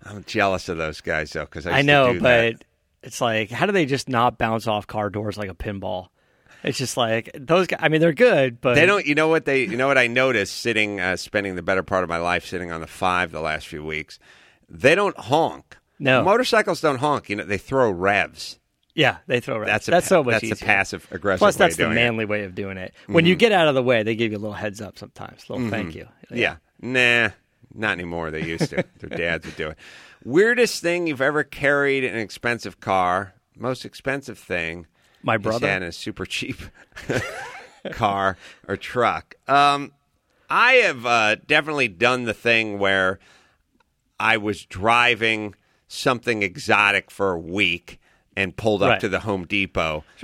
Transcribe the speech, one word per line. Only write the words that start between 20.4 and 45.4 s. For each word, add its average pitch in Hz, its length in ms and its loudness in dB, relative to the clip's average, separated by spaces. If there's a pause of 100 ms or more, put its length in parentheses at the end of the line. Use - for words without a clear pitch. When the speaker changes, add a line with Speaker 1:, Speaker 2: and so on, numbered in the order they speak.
Speaker 1:
a 113 40 -6
Speaker 2:
easier. 107 200 -6
Speaker 1:
passive, 98 420 0
aggressive 98 300 0
Speaker 2:
Plus, 202 160 4
Speaker 1:
way - 100 -4
Speaker 2:
that's 165 80 2
Speaker 1:
of 160 40 -4
Speaker 2:
the 90 80 0
Speaker 1:
doing 82 120 0
it. 117 40 2
Speaker 2:
manly 113 240 0
way 104 180 -2
of 92 100 -12
doing 98 240 -8
it. 92 160 -12 (140)
When 165 180 4
you 180 80 6
Speaker 1:
Mm-hmm. 175 60 0
Speaker 2:
get 233 140 4
out 170 140 4
of 147 60 4
the 131 100 2
way, 120 200 2
they 113 120 -2
give 110 160 0
you 104 60 -4
a - 20 -10
little 104 160 -8
heads 101 260 -8
up 98 180 -14
sometimes, - 500 -18
a - 40 -10
little 123 140 -4
Speaker 1:
Mm-hmm. 104 80 -4
Speaker 2:
thank 90 200 -6
you. - 120 -16 (220)
Speaker 1:
Yeah. 90 280 -2 (220)
Nah, 120 500 2 (440)
not 107 200 -2
anymore. 85 360 -6
They 80 140 -6
used 82 260 -4
to. - 220 -4
Speaker 2:
<laughs> - 80 -20
Speaker 1:
Their 80 180 -10
dads 82 300 -2
would 76 80 -16
do 80 140 -6
it. 76 80 -12 (460)
Weirdest 220 600 2
thing 170 240 -2
you've 139 140 -4
ever 147 220 0
carried 139 600 0
in 107 100 -4
an 113 60 -4
expensive 110 600 -6
car? 92 540 0 (240)
Most 123 280 -6
expensive 135 520 -10
thing 85 480 -6 (380)
Speaker 2:
My 113 140 2
Speaker 1:
he's 101 60 -6
Speaker 2:
brother. 110 240 0
Speaker 1:
had 95 160 0
in 87 60 -6
a - 20 -8
super 95 340 -10
cheap - 320 -8 (500)
<laughs> - 840 -8
car 98 460 0 (300)
or 95 100 -4
truck. 101 580 -2 (120)
Um, 143 440 4 (580)
I 220 240 4
have, 175 320 2
uh, 113 300 4 (120)
definitely 147 400 2
done 120 380 0
the 110 80 -2
thing 110 460 0
where 95 400 2 (1000)
I 110 180 2
was 104 280 -4
driving 110 920 2 (320)